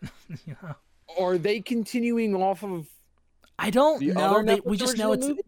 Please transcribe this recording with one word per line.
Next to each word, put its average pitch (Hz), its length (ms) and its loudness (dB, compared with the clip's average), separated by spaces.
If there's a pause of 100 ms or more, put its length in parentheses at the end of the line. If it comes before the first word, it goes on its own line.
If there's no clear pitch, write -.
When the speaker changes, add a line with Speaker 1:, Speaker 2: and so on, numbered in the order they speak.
(280)
Speaker 1:
<laughs> - 180 -14
You 147 160 -14
know? 160 120 -12 (460)
Speaker 2:
Are 185 160 2
they 202 240 0
continuing 233 720 -2
off 190 280 0
of 180 240 -8 (720)
Speaker 1:
I 202 100 -2
don't 269 300 4
Speaker 2:
the - 160 0
Speaker 1:
know. - 60 0 (160)
Speaker 2:
other 214 80 2
Speaker 1:
They, 220 160 4
Speaker 2:
Netflix - 40 -8
Speaker 1:
we 202 140 0
just 247 180 -2
know 214 140 0
Speaker 2:
original - 20 4
Speaker 1:
it's, 254 160 0
Speaker 2:
movie? 294 200 -4